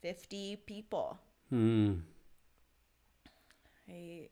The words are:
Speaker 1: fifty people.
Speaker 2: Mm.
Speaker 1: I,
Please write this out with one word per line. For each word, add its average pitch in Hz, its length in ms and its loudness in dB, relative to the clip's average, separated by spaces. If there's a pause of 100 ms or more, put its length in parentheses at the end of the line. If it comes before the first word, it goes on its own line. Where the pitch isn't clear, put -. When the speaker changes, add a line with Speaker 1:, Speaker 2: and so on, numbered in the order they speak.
Speaker 1:
fifty 196 540 -8
people. 202 640 -6 (320)
Speaker 2:
Mm. 110 500 4 (1900)
Speaker 1:
I, 170 440 -14